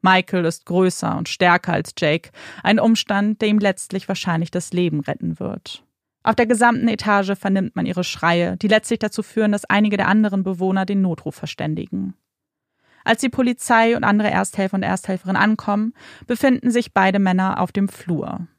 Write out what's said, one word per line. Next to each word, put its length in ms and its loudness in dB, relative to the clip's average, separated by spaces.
Michael 440 2
ist 200 -4
größer 520 0
und 120 -6
stärker 440 2
als 240 -4
Jake, 320 -2
ein 160 4
Umstand, 640 0
der 80 0
ihm 100 4
letztlich 480 -2
wahrscheinlich 440 -4
das 200 -6
Leben 300 0
retten 380 -6
wird. 440 -10
Auf 120 2
der 120 2
gesamten 400 2
Etage 500 0
vernimmt 380 -2
man 100 -2
ihre 180 -4
Schreie, 540 0
die 100 -4
letztlich 320 0
dazu 240 -4
führen, 280 0
dass 140 -4
einige 320 2
der 100 0
anderen 360 2
Bewohner 420 0
den 160 0
Notruf 340 -2
verständigen. 800 -6
Als 180 0
die 80 0
Polizei 680 2
und 80 -4
andere 280 2
Ersthelfer 440 -2
und 80 -2
Ersthelferinnen 560 -4
ankommen, 540 0
befinden 460 0
sich 220 -2
beide 260 4
Männer 400 2
auf 120 -2
dem 160 0
Flur. 600 -6